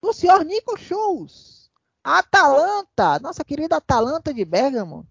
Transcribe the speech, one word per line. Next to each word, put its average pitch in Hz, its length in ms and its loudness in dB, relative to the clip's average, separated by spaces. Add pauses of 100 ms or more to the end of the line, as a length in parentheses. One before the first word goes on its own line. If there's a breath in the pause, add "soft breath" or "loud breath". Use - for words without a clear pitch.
do 427 100 -2
senhor 349 320 4
Nico 415 320 -4
Schultz. - 920 -8 (320)
Atalanta, 311 1160 2
nossa 311 240 -10
querida 311 320 -4
Atalanta 285 580 -2
de 220 100 -4
Bergamo 175 680 -4